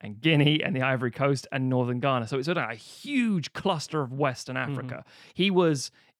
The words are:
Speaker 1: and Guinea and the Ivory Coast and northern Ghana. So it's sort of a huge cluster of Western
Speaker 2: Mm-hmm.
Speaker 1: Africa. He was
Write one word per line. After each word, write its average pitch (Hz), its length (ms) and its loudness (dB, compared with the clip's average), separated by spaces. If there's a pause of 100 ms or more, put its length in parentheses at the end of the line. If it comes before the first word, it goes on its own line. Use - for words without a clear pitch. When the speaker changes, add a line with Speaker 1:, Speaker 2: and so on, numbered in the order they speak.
Speaker 1:
and 104 200 -12
Guinea 147 440 4
and 190 100 -2
the 131 80 -2
Ivory 131 300 0
Coast 139 400 0
and 131 160 -2
northern 123 320 0
Ghana. 127 280 0
So 139 100 -2
it's 131 80 -4
sort 175 120 0
of 123 120 -2
a 117 40 -8
huge 226 760 -4
cluster 160 500 -2
of 123 100 -6
Western 131 440 -4
Speaker 2:
Mm-hmm. 131 160 -4
Speaker 1:
Africa. 127 320 -8 (300)
He 196 160 2
was 165 400 2 (300)